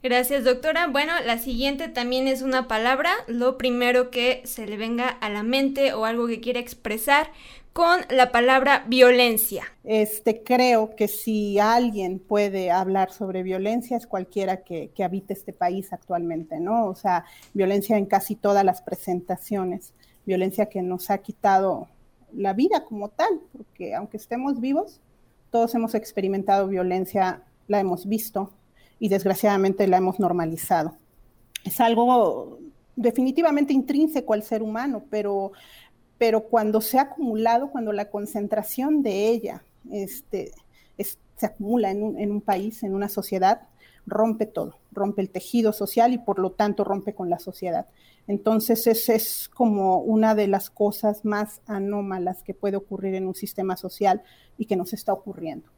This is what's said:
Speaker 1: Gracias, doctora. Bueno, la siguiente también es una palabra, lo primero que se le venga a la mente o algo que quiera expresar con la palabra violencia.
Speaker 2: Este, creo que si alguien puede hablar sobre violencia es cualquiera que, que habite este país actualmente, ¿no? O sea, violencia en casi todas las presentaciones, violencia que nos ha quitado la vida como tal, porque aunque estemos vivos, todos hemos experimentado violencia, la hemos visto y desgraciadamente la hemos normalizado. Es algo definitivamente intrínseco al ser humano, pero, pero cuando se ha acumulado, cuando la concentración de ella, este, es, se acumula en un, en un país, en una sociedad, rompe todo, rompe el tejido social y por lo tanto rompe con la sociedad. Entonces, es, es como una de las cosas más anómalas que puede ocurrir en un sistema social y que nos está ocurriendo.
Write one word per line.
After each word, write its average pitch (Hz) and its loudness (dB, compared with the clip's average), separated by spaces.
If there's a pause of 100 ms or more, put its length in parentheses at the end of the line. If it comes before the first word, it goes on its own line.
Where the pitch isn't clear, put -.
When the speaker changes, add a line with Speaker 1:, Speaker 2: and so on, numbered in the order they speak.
Speaker 1:
Gracias, 254 0
doctora. 311 2
Bueno, 294 -2 (120)
la 233 -2
siguiente 269 -4
también 254 -2
es 262 -2
una 262 0
palabra, 254 0 (160)
lo 247 0
primero 247 2
que 247 0
se 220 -10
le 208 -8
venga 233 -4
a 214 -6
la 208 -4
mente 269 2
o 220 -2
algo 233 -2
que 226 -4
quiera 240 -4
expresar 240 0 (420)
con 339 4 (100)
la 254 6
palabra 262 4
violencia. 247 6 (200)
Speaker 2:
Este, 214 0
creo 240 4
que 208 0
si 208 -2
alguien 214 2
puede 196 0
hablar 190 2
sobre 185 -6
violencia 214 -2
es 226 -8
cualquiera 185 -4
que, 165 -10
que 202 -2
habite 190 -4
este 196 -12
país 190 -4
actualmente, 170 -6
¿no? 214 0
O 185 -6
sea, 180 0 (280)
violencia 202 2
en 196 0
casi 196 0
todas 202 2
las 185 2
presentaciones, 185 -6 (320)
violencia 185 0
que 190 -6
nos 180 -4
ha 196 0
quitado 190 0 (460)
la 196 -2
vida 302 2
como 208 -10
tal, 339 0 (100)
porque - -12
aunque 208 -8
estemos 254 -4
vivos, 277 -2 (520)
todos 233 2
hemos 226 -2
experimentado 196 0
violencia, 185 -2 (240)
la 202 2
hemos 185 -2
visto 202 -4 (480)
y 214 0
desgraciadamente 196 2
la 185 6
hemos 185 0
normalizado. 165 0 (680)
Es - -8
algo 233 4 (380)
definitivamente 277 2
intrínseco 277 2
al 214 0
ser 220 -4
humano, 226 -6
pero, 202 -2 (640)
pero 220 2
cuando 214 2
se 254 0
ha 269 4
acumulado, 233 0
cuando 233 -6
la 208 -4
concentración 214 -2
de 202 0
ella, 220 -2 (300)
este, 196 -8 (460)
es, - -8 (160)
se - -4
acumula 208 -2
en 202 -4
un, 214 -4
en 208 -2
un 208 -2
país, 202 -2
en 196 -4
una 202 -2
sociedad, 190 0 (400)
rompe 220 0
todo, 160 -8 (120)
rompe 202 -4
el 190 -4
tejido 214 0
social 226 2
y 240 -2
por 202 -2
lo 185 0
tanto 208 0
rompe 196 -4
con 180 -8
la 170 0
sociedad. - -6 (420)
Entonces, 220 2
es, 226 2
es - 0
como 196 2
una 220 2
de 208 2
las 196 -2
cosas 208 -2
más 214 -4
anómalas 196 -6
que - -12
puede 202 -4
ocurrir 196 -6
en 190 -4
un 185 -6
sistema 190 -6
social - 0 (340)
y 220 -4
que 202 0
nos 180 -2
está 202 -4
ocurriendo. 170 -10